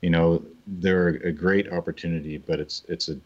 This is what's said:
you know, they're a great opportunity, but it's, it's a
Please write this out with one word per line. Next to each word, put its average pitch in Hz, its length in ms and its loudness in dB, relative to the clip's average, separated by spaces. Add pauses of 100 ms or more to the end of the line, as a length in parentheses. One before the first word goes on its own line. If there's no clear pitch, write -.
you 87 100 2
know, 82 320 4 (240)
they're 92 400 2
a 85 240 0
great 95 400 2
opportunity, 82 640 -4
but 76 220 -2
it's, - 280 -8
it's 82 220 -6
a 76 160 -6